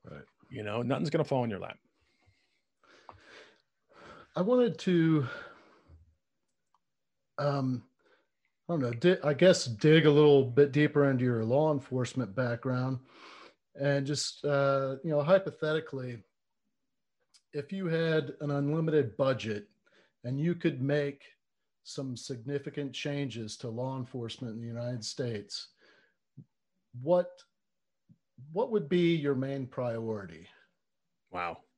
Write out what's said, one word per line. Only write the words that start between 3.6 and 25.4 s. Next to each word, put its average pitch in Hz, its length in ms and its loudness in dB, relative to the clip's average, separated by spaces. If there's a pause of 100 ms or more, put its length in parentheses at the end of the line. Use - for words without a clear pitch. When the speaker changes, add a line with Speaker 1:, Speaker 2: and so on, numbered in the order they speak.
Speaker 1:
I 165 60 -2
wanted 240 380 2
to, 160 480 4 (2000)
um, 135 440 -2 (880)
I 170 40 -2
don't 156 80 -2
know, 120 100 -2
di-, 175 320 4
I 147 100 2
guess 175 320 6
dig 151 400 6
a 151 60 8
little 143 320 8
bit 135 280 4
deeper 147 380 4
into 123 140 2
your 120 200 0
law 147 300 2
enforcement 123 600 -4
background 127 640 -2 (800)
and 139 260 0
just, - 400 -6
uh, 139 580 0
you 170 60 -4
know, 147 140 2
hypothetically, 156 960 0 (1300)
if 143 200 -10
you 190 160 -6
had 160 540 0
an 147 100 -4
unlimited 147 680 0
budget 110 500 -2 (560)
and 131 160 -6
you 170 160 0
could 147 260 -2
make 143 420 -2 (600)
some 131 340 -10
significant 139 760 -8
changes 131 640 -6
to 123 120 -10
law 127 280 -6
enforcement 120 560 -10
in 117 80 -10
the 117 60 -10
United 120 360 -8
States, - 680 -8 (1300)